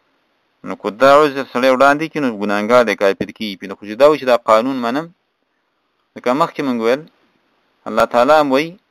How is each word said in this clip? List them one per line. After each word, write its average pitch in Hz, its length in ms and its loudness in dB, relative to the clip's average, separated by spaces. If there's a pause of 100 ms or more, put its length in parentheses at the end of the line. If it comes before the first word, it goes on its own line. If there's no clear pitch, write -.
(640)
نو 95 120 -10
که - 140 -8
دا 127 220 2
عذر 139 320 2
سړی 123 240 -2
وړاندې 139 380 2
کړي، 156 140 -8
نو 120 180 -4
ګناهګار 107 460 2
دی، 104 100 -2
کافر 98 340 -2
کیږي. 101 380 -10
نو 95 100 -12
خو - 80 -20
چې 104 100 -12
دا 127 120 4
وایي 147 140 2
چې 131 60 -10
دا 123 100 2
قانون 117 420 2
منم، 127 280 -6 (1040)
لکه 123 220 -6
مخکې 160 300 -4
مونږ 127 180 -4
ویل، 123 220 -2 (840)
الله 110 180 -2
تعالی 123 300 2
هم 151 160 2
وایي 147 200 0 (200)